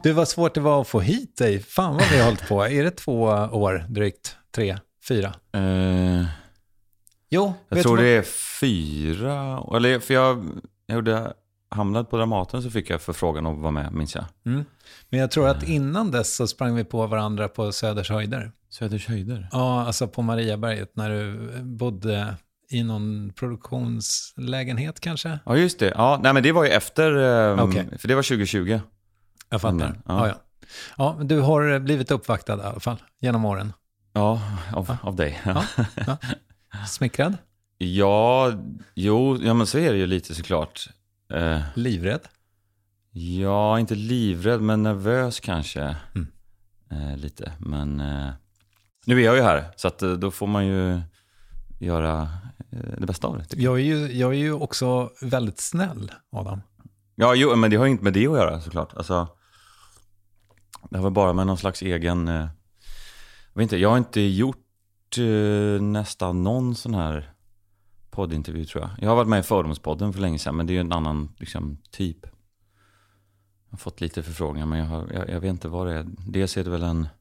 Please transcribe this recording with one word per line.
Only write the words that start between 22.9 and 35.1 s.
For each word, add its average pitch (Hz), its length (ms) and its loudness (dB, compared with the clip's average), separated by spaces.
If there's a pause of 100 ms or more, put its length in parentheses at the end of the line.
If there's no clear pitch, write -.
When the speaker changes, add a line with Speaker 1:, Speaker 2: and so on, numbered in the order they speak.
Speaker 1:
produktionslägenhet 123 1600 -6
kanske? 160 460 -6
Speaker 2:
Ja, 123 120 4
just 175 220 4
det. 98 160 4
Ja, 131 280 4
nej, 135 100 6
men 131 100 6
det 151 80 6
var 165 120 4
ju 143 60 4
efter, 156 460 4
ehm, 117 440 4
Speaker 1:
Okej. 95 280 2 (120)
Speaker 2:
för - 80 -6
det 127 80 4
var 139 80 2
tjugotjugo. 104 560 0 (680)
Speaker 1:
Jag 104 120 -2
fattar. 87 240 2
Speaker 2:
Mm, - 200 -6
ja. 90 140 0
Speaker 1:
Ja, 113 80 4
ja. 98 80 -2 (600)
Ja, 147 200 0
men 147 100 -4
du 151 120 2
har 147 400 4
blivit 135 320 0
uppvaktad 107 460 -2
i 98 40 -8
alla 104 180 -8
fall 120 180 -4 (220)
genom 117 260 0
åren. 98 280 -2 (400)
Speaker 2:
Ja, 107 280 2 (320)
av, 92 160 -4
Speaker 1:
Ja. 120 140 -4
Speaker 2:
av 98 120 -6